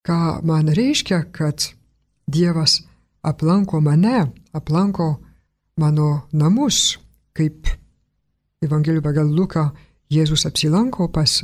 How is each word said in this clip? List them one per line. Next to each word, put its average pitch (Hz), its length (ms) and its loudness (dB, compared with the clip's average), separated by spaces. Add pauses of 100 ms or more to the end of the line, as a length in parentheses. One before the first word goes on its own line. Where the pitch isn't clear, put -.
Ką 170 380 -2
man 156 300 2
reiškia, 208 560 0
kad - 400 -4 (580)
Dievas 165 540 0 (400)
aplanko 160 640 0
mane, 165 480 2 (240)
aplanko 165 640 -2 (560)
mano 151 560 2
namus, 190 640 2 (400)
kaip 156 320 -2 (960)
Evangelijų 151 400 0
pagal 151 240 0
Luką 160 400 0 (400)
Jėzus 156 400 0
apsilanko 185 640 0
pas - 320 -2